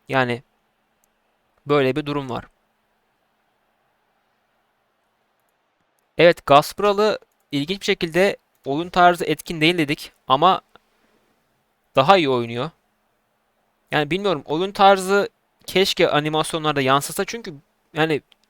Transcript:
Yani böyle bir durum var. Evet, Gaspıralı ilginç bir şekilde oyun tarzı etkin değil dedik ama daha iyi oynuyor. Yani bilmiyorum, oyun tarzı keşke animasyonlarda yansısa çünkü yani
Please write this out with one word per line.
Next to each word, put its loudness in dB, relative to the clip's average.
Yani -2
böyle 0
bir -6
durum -6
var. -10
Evet, 4
Gaspıralı 2
ilginç -4
bir -12
şekilde 0
oyun -4
tarzı 2
etkin -6
değil 2
dedik -4
ama 2
daha 6
iyi 2
oynuyor. -4
Yani -2
bilmiyorum, -2
oyun -4
tarzı 2
keşke 0
animasyonlarda -2
yansısa 0
çünkü -12
yani -2